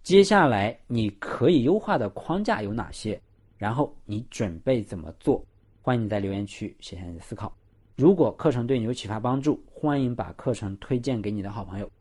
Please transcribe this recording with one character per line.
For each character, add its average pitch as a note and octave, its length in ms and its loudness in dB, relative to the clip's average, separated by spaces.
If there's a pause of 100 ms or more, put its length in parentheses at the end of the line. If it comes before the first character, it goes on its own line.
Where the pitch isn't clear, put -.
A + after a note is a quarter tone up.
接 G3 200 8
下 G3 240 6
来 G#2+ 300 2 (100)
你 A2+ 220 0 (100)
可 - 300 2
以 D3+ 140 4
优 E3+ 140 4
化 G#3 200 0
的 A2 120 -2
框 F#3 340 -4
架 G#3 180 -2
有 G2+ 120 -4
哪 A#2 180 -6
些， - 280 -6 (380)
然 G#2 160 -4
后 C#3 220 -2 (100)
你 G#2+ 240 -6
准 F#2 300 -6
备 B2+ 220 0
怎 G2+ 160 -10
么 D#2+ 220 -12
做？ - 260 0 (360)
欢 B2+ 140 0
迎 A2+ 80 0
你 G#2 60 -2
在 G#2 100 0
留 G2 140 -2
言 G2+ 120 -2
区 - 340 -10
写 - 180 -16
下 F2+ 60 -12
你 F2 100 -10
的 E2+ 60 -12
思 - 160 -12
考。 - 200 -10 (400)
如 D#3 200 8
果 D3 160 4
课 - 200 0
程 B2 140 0
对 B2+ 140 2
你 A2 60 -2
有 A#2+ 80 -2
启 - 140 -10
发 G#2+ 120 -4
帮 B2 200 0
助， C#3+ 220 0 (100)
欢 C#3+ 300 -2
迎 B2 140 0
把 G2+ 180 -8
课 - 200 -4
程 G2 240 -6
推 B2+ 220 -2
荐 A#2+ 220 -2
给 G2+ 80 -4
你 G#2 120 -4
的 G2 100 -8
好 G#2 120 -8
朋 F#2 160 -10
友。 G#2 100 -8 (120)